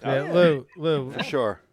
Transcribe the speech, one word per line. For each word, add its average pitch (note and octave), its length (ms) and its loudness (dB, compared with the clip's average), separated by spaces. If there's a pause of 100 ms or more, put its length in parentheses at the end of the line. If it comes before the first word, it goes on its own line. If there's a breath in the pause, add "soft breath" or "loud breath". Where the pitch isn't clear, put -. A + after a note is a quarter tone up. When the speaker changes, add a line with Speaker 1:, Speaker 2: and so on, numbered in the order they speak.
Speaker 1:
Yeah, A#2 60 -4
Speaker 2:
Oh, C3+ 160 0
yeah. E3 80 -6
Speaker 1:
Lou, E3 420 4
Lou. D3+ 360 -2
Speaker 3:
For - 120 -8
sure. A#2 380 -2 (120)